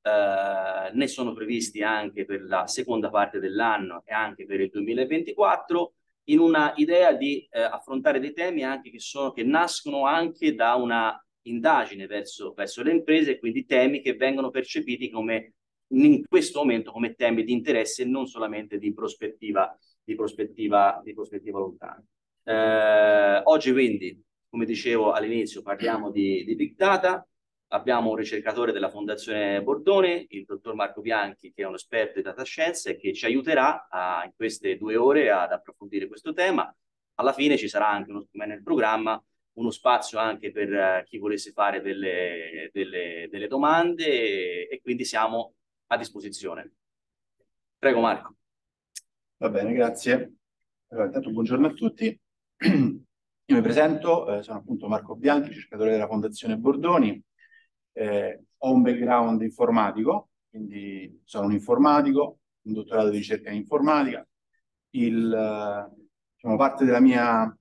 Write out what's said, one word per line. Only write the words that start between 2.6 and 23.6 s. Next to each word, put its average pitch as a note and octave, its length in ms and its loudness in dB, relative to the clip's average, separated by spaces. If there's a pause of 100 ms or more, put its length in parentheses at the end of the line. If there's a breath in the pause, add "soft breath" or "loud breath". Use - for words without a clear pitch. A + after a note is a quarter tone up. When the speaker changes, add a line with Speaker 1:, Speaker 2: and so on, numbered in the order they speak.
Speaker 1:
seconda A2+ 440 -4
parte G2+ 280 0
dell'anno F#2+ 640 -2
e - 100 -10
anche G#2+ 320 -4
per G2 140 -2
il F#2+ 100 -2
duemilaventiquattro, E3 1200 -2 (360)
in D3+ 120 6
una D#3 360 4
idea E3+ 360 4
di, C#3 380 -2
eh, A#2 100 -4
affrontare C3+ 600 -2
dei C#3+ 120 -8
temi E3+ 300 -4
anche C3 280 -8
che A2+ 100 -20
sono, C3+ 320 -6
che A#2+ 100 -6
nascono C#3+ 640 0
anche D#3+ 480 0
da A#2 200 2
una A#2 440 0 (240)
indagine A#2 640 0
verso, G2+ 460 -10
verso G2+ 300 -8
le D3 100 2
imprese, D#3 460 4
quindi A#2+ 260 -4
temi C3+ 380 2
che C3 120 0
vengono C3+ 360 -2
percepiti B2+ 600 -6
come, A2+ 440 -4 (340)
in C3+ 380 6
questo F3+ 340 2
momento, A#2 320 0
come A#2 220 -4
temi A#2 300 2
di A#2 80 -2
interesse A#2 500 0
e B2 40 -2
non B2+ 200 -2
solamente G#2+ 520 -8
di G#2 140 -4
prospettiva, G#2 840 -4 (300)
di A2 100 -6
prospettiva, G#2 880 0
di G#2+ 120 -16
prospettiva G2+ 440 -10
lontana. F2+ 460 -10 (400)
Eh, G#2+ 1000 4
oggi D3 280 4